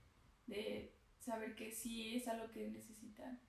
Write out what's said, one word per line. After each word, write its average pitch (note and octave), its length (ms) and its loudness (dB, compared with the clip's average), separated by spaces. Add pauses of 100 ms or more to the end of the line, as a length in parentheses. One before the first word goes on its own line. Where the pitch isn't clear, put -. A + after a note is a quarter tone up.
(480)
de G#3 460 2 (260)
saber A3 360 2
que A3 160 -2
sí A3+ 440 0
es B3 120 4
algo A3+ 240 2
que G#3+ 180 0
necesitan A3 800 -6